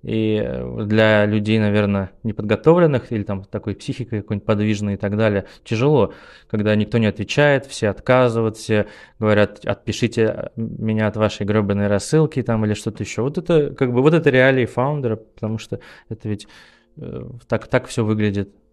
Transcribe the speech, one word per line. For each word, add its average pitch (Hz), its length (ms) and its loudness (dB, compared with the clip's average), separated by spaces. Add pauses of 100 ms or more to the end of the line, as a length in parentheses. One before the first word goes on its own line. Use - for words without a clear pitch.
И, 110 380 -2
э, 120 440 -6
для 107 420 4
людей, 107 320 0
наверно, 101 520 0 (120)
неподготовленных 127 880 2
или 107 140 -4
там 98 180 -6
такой 104 320 -8
психикой 117 460 -8
какой-нибудь 101 260 -6
подвижной 104 480 0
и - 20 -8
так 101 200 -4
далее, 104 300 0 (180)
тяжело, 120 480 2 (360)
когда 107 280 0
никто 107 220 0
не 110 80 2
отвечает, 135 600 2
все - 220 -2
отказывают, 113 680 2
все 104 300 0 (320)
говорят: 104 460 2
«Отпишите, - 580 -2
э, - 340 -2
меня 110 520 -2
от 107 80 -4
вашей 107 300 -2
гребаной 101 420 0
рассылки», 147 560 0
там, 110 200 -2
или 107 100 0
что-то - 280 -8
еще. 110 220 -6
Вот 147 140 -4
это, 151 360 0
как 123 180 -2
бы, 120 80 2
вот 156 140 6
это 160 160 4
реалии 127 360 4
фаундера, 131 500 -4
потому 110 420 -8
что - 220 -10 (280)
это 110 200 -10
ведь, 104 180 -6 (500)
э, - 280 -12 (240)
так, - 180 -2
так - 220 0
все 117 160 -4
выглядит. 104 460 -2 (220)